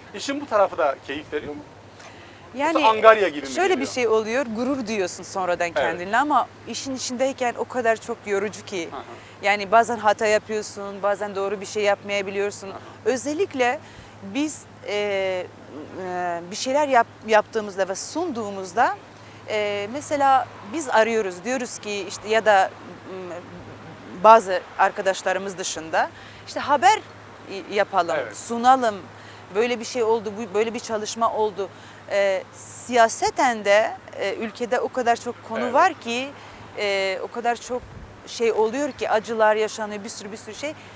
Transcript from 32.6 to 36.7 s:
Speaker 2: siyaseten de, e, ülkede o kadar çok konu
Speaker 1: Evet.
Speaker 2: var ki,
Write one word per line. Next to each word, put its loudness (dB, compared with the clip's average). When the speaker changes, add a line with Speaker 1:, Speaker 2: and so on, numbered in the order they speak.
Speaker 2:
siyaseten 4
de, 4
e, -2
ülkede -4
o -2
kadar 2
çok -6
konu -4
Speaker 1:
Evet. -2
Speaker 2:
var 6
ki, -6